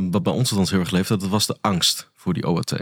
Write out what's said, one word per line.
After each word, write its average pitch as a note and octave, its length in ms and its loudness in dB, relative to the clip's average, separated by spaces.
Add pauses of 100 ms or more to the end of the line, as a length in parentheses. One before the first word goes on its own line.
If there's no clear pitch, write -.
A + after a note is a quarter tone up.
(120)
wat F2+ 120 0
bij F#2 100 2
ons B2 160 0
althans G2 200 2
heel G2 100 2
erg F2 120 -2
leeft, F#2 180 2
dat G2 180 0
was G2+ 200 2
de - 140 -4
angst - 540 0
voor - 180 -4
die - 120 -4
O E2+ 120 2
A E2+ 40 0
T. - 200 -4